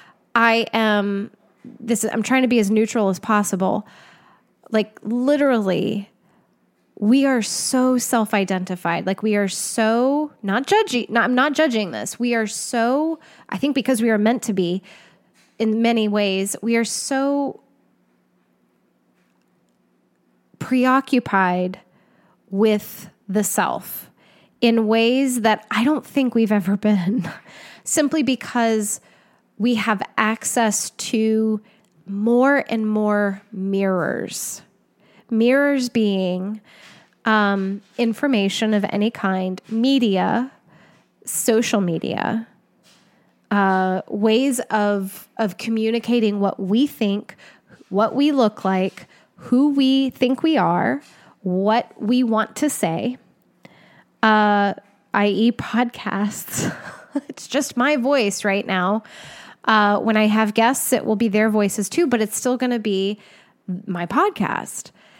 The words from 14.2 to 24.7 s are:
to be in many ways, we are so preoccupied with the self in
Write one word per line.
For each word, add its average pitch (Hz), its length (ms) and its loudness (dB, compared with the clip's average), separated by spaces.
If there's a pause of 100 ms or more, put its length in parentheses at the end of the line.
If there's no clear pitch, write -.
to 214 80 -4
be 180 320 -2 (760)
in 220 240 0
many 233 240 2
ways, 202 560 -2
we 233 140 0
are 233 80 2
so 277 760 -4 (3000)
preoccupied 240 1200 2 (680)
with 208 600 0 (180)
the 202 140 0
self - 680 -4 (520)
in 233 260 2